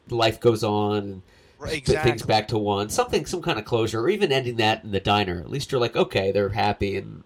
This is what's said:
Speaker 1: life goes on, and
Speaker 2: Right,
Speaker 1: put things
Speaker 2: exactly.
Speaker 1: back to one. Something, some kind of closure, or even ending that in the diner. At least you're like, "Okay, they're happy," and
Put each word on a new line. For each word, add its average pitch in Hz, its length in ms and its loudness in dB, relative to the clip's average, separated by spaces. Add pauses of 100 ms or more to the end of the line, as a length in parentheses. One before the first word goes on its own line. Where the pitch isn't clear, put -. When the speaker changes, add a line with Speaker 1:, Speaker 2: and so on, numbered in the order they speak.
(100)
Speaker 1:
life 117 300 0
goes 117 240 4
on, 104 400 2
and 95 180 -12 (360)
Speaker 2:
Right, 147 260 -6
Speaker 1:
put - 100 4
things 156 40 0 (240)
Speaker 2:
exactly. - 40 -10
Speaker 1:
back 107 220 2
to 113 100 0
one. 104 320 0
Something, 240 360 0
some 180 160 -6
kind 165 160 -2
of - 60 -8
closure, 110 360 0
or 120 100 0
even 196 220 2
ending 123 240 -2
that 110 280 2
in 110 60 -10
the 98 100 0
diner. 101 400 0
At 71 100 -12
least 139 220 -6
you're 127 80 2
like, - 160 -2
"Okay, 104 360 0
they're 98 180 2
happy," 101 460 0
and 104 300 -12